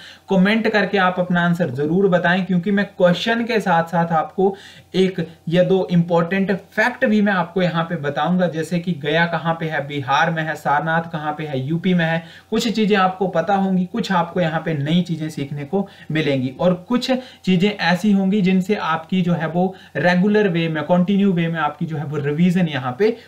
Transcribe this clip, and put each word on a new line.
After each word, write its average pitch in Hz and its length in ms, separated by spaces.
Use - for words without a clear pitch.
comment 208 380
करके 202 300
आप 185 220
अपना 175 220
answer 175 280
जरूर 156 400
बताएं, 175 360
क्योंकि 180 260
मैं 202 140
question 196 580
के 226 160
साथ 175 240
साथ 170 240
आपको 175 480
एक 180 320
या 175 140
दो 185 280
important 175 600
फैक्ट 220 540
भी 214 160
मैं 202 120
आपको 185 280
यहाँ 170 220
पे 175 120
बताऊंगा, 156 520
जैसे 160 320
कि 175 120
गया 156 340
कहाँ 165 340
पे 175 60
है, 147 220
बिहार 143 440
में 160 120
है, 156 120
सारनाथ 160 560
कहाँ 151 260
पे 160 60
है, 147 160
यूपी 170 340
में 170 120
है। 165 180
कुछ 226 220
चीजें 208 260
आपको 185 300
पता 170 280
होंगी, 190 300
कुछ 196 260
आपको 175 300
यहाँ 160 240
पे 165 80
नई 156 280
चीजें 156 280
सीखने 143 340
को 196 240
मिलेंगी 139 480
और 175 140
कुछ 247 380
चीजें 185 240
ऐसी 180 420
होंगी 196 300
जिनसे 185 340
आपकी 165 460
जो 175 120
है 156 140
वो 180 280
regular 180 520
वे 170 200
में, 156 160
continue 185 500
वे 170 140
में 165 120
आपकी 151 260
जो 156 120
है 143 60
वो 143 140
revision 165 500
यहाँ 127 320
पे 226 180